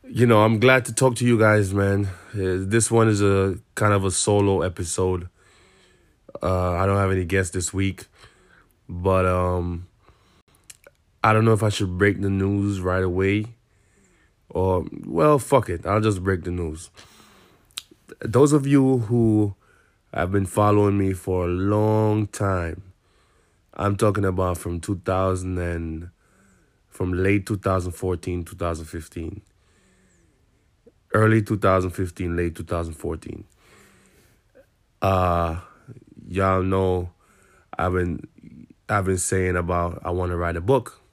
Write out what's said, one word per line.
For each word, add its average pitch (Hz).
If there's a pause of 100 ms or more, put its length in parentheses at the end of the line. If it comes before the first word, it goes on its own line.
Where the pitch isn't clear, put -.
you 120
know, 110
I'm 110
glad 127
to 113
talk 127
to 123
you 120
guys, 107
man. 98 (260)
Uh, 95
this 107
one 113
is 104
a 98 (160)
kind 104
of 98
a 92
solo 101
episode. 90 (1120)
Uh, 90
I 90
don't 98
have 98
any 95
guests 92
this 92
week, 98 (840)
but, 92
um, 90 (1400)
I 110
don't 110
know 113
if 107
I 104
should 92
break 101
the 98
news 98
right 90
away 95 (1040)
or, 92 (200)
well, 147
fuck 123
it. 85
I'll 107
just 101
break 92
the 90
news. 80 (1300)
Those 135
of 139
you 135
who 107 (560)
have 90
been 98
following 104
me 95
for 90
a -
long 107
time, 92 (920)
I'm 98
talking 101
about 92
from 87
two 98
thousand 92
and, 85 (800)
from 92
late 95
two 107
thousand 92
fourteen, 90
two -
thousand 82
fifteen. 82 (1700)
Early 110
two 107
thousand 92
fifteen, 87
late 85
two 85
thousand 85
fourteen. - (1600)
Uh, 87 (680)
y'all 95
know 92 (640)
I've 90
been, 87 (640)
I've 101
been 95
saying 92
about 87
I 87
wanna 90
write 85
a 85
book. 123 (120)